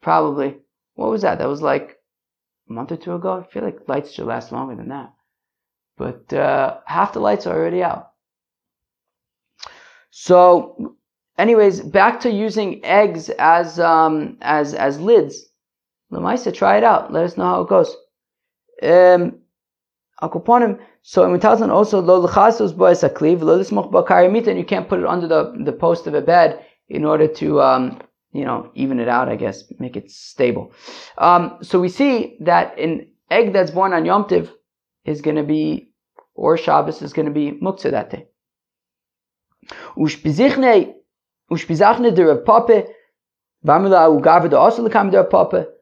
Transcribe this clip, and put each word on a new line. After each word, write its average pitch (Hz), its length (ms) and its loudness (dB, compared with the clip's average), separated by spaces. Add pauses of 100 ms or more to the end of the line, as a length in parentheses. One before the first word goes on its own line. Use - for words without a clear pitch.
Probably. 143 540 -2 (380)
What - 180 -6
was 208 120 -4
that? 165 160 -2
That - 100 -4
was, 143 120 -8
like, 143 360 -6 (720)
a 113 40 -14
month 123 200 -12
or 165 40 -12
two 175 160 -12
ago? 180 320 -8
I - 60 -20
feel - 120 -10
like - 260 -12
lights 143 240 -8
should - 120 -12
last 117 280 -10
longer 127 220 -12
than 117 120 -16
that. 135 240 -16 (880)
But, 123 340 -12
uh, 139 540 -2
half 180 260 -4
the 233 80 -10
lights 208 260 -2
are 175 80 -6
already 170 300 -4
out. - 280 -8 (2000)
So, - 840 2 (420)
anyways, 208 440 2
back 208 400 0
to 240 100 -2
using 202 540 -6
eggs 180 440 0
as, 165 520 0
um, 160 600 0
as, 147 320 -2
as 139 240 -2
lids. 180 480 0 (640)
Lamaisa, 190 440 -6
try 196 240 2
it 220 80 2
out. 202 260 2
Let 165 140 -2
us 170 100 -8
know 185 80 -6
how 180 180 -2
it 175 60 -6
goes. 185 280 2 (840)
Um, 175 580 4 (840)
Akuponim. 208 580 0 (220)
So - 220 0
in 180 140 2
Mitalton 214 320 2
also, 208 320 2
"Lo 180 200 4
l'chasos 196 540 2
bo 180 100 2
es 175 180 4
hakli, 156 340 0
v'lo 165 220 2
lismoch 190 320 -4
bo 180 120 2
kari 180 260 4
mita," 226 200 0
and 190 80 -2
you 175 80 -6
can't 190 220 -6
put 180 120 -2
it 180 60 -4
under 170 220 -4
the, 156 260 0 (100)
the 143 100 -4
post 170 340 -2
of 151 60 -8
a 147 80 -2
bed 160 440 2 (220)
in 147 180 -6
order 156 220 2
to, 151 340 -2
um, 131 400 0 (300)
you 143 140 -8
know, 127 280 -8
even 135 260 -4
it 117 80 -4
out, 123 220 -2
I 117 60 -4
guess, 101 300 -8 (120)
make 123 200 -12
it - 120 -16
stable. - 640 -6 (440)
Um, 175 440 2
so 180 180 -2
we 180 100 -2
see 254 500 -2
that 170 400 -2
an 156 280 -6 (220)
egg 202 240 0
that's 185 180 0
born 185 220 -2
on 160 120 -2
Yom 202 220 0
Tiv 175 240 -2 (520)
is 147 180 -8
gonna 151 220 -2
be, 151 480 -4 (420)
or 165 240 0
Shabbos 156 440 -2
is 151 120 -14
gonna 151 160 -4
be 147 220 -4
muktzah 185 400 -6
that - 180 -6
day. 139 180 -16 (1700)
Ushpizichne, 208 960 0 (580)
ushpizachne 202 640 0
de 175 100 4
Rav 151 200 2
Papa, 226 380 4 (840)
v'amila 165 560 4
ugava 165 280 4
de 143 80 2
also 226 300 2
lekam 202 240 0
de 190 60 2
Rav 190 120 2
Papa. 185 380 0 (140)